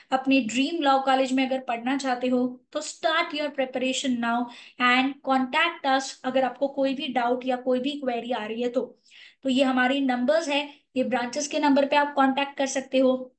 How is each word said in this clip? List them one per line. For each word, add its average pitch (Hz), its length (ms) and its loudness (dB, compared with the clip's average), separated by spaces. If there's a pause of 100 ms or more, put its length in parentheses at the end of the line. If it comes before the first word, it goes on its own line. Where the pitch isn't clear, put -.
(120)
अपने 262 280 2
ड्रीम 269 420 -2
लॉ 269 160 4
कॉलेज 262 340 2
में 262 140 2
अगर 262 140 -2
पढ़ना 240 360 -4
चाहते 254 320 -2
हो, 247 320 0 (120)
तो 302 80 -4
start 330 540 -2
your 294 240 -4
preparation 262 680 -2
now 233 140 0 (440)
and 254 300 2 (160)
contact 277 680 0
us। - 280 -6
अगर 254 200 0
आपको 254 240 -2
कोई 269 260 -2
भी 302 140 -6
डाउट 247 380 0
या 254 100 0
कोई 254 240 0
भी 269 100 -2
क्वेरी 247 420 -4
आ 214 140 -4
रही 226 160 -6
है 247 60 0
तो, 240 300 -4 (440)
तो 269 60 -4
ये 262 160 4
हमारे 262 360 2
नंबर्स 269 480 2
हैं, 285 320 -4 (160)
ये 254 80 0
ब्रांचेस 240 440 -4
के 311 100 -4
नंबर 285 280 4
पे 294 100 2
आप 285 180 2
कॉन्टैक्ट 269 440 0
कर 269 80 0
सकते 262 320 -2
हो 254 400 2